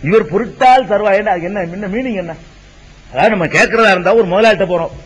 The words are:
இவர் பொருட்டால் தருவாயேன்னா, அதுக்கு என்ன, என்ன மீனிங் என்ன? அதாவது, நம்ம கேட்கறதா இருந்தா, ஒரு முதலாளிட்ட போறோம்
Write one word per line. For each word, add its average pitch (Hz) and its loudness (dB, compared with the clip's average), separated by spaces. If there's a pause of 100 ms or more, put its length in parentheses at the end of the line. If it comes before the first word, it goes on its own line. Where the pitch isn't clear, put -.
இவர் 202 2
பொருட்டால் 247 2
தருவாயேன்னா, 208 0
அதுக்கு 180 -2
என்ன, 196 -6
என்ன 180 -8
மீனிங் 226 -6
என்ன? 170 -12 (560)
அதாவது, 202 2
நம்ம 170 -2
கேட்கறதா 214 2
இருந்தா, 185 2
ஒரு 226 4
முதலாளிட்ட 196 2
போறோம் 170 -4 (160)